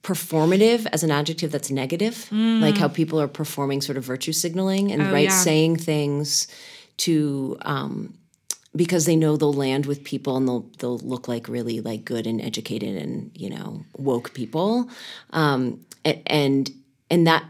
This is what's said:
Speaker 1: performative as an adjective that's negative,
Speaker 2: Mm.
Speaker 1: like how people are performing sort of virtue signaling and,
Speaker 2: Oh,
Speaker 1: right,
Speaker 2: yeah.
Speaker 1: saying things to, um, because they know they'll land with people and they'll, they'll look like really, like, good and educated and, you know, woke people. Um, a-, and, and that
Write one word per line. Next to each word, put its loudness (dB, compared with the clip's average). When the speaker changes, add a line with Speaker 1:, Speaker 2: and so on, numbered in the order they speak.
Speaker 1:
performative 4
as 0
an 2
adjective 0
that's -4
negative, -2
Speaker 2:
Mm. 2
Speaker 1:
like 4
how 2
people 0
are 2
performing -4
sort -4
of -6
virtue -4
signaling 0
and, 0
Speaker 2:
Oh, 2
Speaker 1:
right, 4
Speaker 2:
yeah. -
Speaker 1:
saying 4
things 0
to, 0
um, -4
because 2
they 4
know 4
they'll 2
land 0
with -4
people -4
and 2
they'll, -2
they'll -4
look -8
like -6
really, -4
like, -8
good -4
and -4
educated -6
and, -8
you -10
know, -12
woke -2
people. 0
Um, 0
a-, 0
and, 2
and 6
that 6